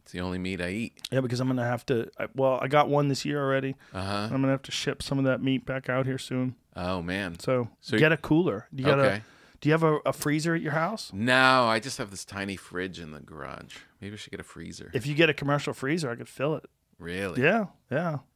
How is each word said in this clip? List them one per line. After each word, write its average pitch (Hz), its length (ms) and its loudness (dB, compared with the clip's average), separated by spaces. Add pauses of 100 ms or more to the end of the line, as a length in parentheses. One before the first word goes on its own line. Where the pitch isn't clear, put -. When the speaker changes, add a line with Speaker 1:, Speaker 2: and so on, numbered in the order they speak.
Speaker 1:
It's - 120 -20
the 90 80 -6
only 92 160 -4
meat 92 240 -4
I 87 80 -2
eat. 110 240 -6 (180)
Speaker 2:
Yeah, 127 80 0
because 123 220 -2
I'm 131 80 0
gonna 123 160 0
have 120 220 -4
to. 120 300 0
I, - 180 -4
well, 131 260 4
I 131 80 -2
got 147 180 6
one 143 220 4
this 135 160 -2
year 147 180 -2
already. 135 320 0 (180)
Speaker 1:
Uh-huh. 95 200 -4
Speaker 2:
I'm 104 160 -2
gonna 135 180 2
have 135 140 2
to - 100 -14
ship - 320 -4
some 139 160 0
of 135 60 2
that 131 180 2
meat 131 220 0
back 131 240 -6
out 127 160 0
here 131 140 -2
soon. 127 360 -2 (180)
Speaker 1:
Oh, 90 280 -2
man. 90 360 -4
Speaker 2:
So 123 300 0 (140)
Speaker 1:
So - 160 -2
Speaker 2:
get 156 160 6
a 156 40 2
cooler. 151 560 2
You 131 120 -4
got 139 140 6
Speaker 1:
Okay. 131 180 4
Speaker 2:
a, 113 40 -8 (380)
do - 80 0
you 151 60 6
have 165 100 4
a, 156 120 4 (100)
a 135 80 2
freezer 156 420 0
at 170 60 -2
your 156 100 -4
house? 165 420 -4
Speaker 1:
No, 127 520 6
I 113 160 2
just 123 160 -8
have 104 140 -8
this 92 120 -12
tiny 98 320 -6
fridge 90 460 -8
in 78 100 -14
the 73 80 -14
garage. 69 560 -14 (240)
Maybe 98 120 -12
we 107 60 -14
should - 140 -16
get - 80 -10
a - 40 -14
freezer. - 500 -14
Speaker 2:
If 120 120 -4
you 147 100 -2
get 156 140 6
a 143 40 0
commercial 143 400 -2
freezer, 143 360 -2
I 117 60 -6
could 123 140 -14
fill 147 260 -2
it. - 80 -10 (340)
Speaker 1:
Really? 90 460 -2
Speaker 2:
Yeah, 180 220 4 (260)
yeah. 151 280 -2 (160)